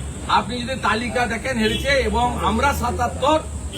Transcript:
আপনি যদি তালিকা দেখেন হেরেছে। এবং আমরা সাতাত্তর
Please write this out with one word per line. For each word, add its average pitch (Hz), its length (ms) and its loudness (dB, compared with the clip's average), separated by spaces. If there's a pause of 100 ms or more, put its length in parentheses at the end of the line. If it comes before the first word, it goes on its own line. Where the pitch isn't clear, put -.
(280)
আপনি 240 340 0
যদি 262 200 -4
তালিকা 233 440 0
দেখেন 233 320 -2
হেরেছে। 220 300 2
এবং 240 540 2
আমরা 262 320 2
সাতাত্তর 247 680 2 (380)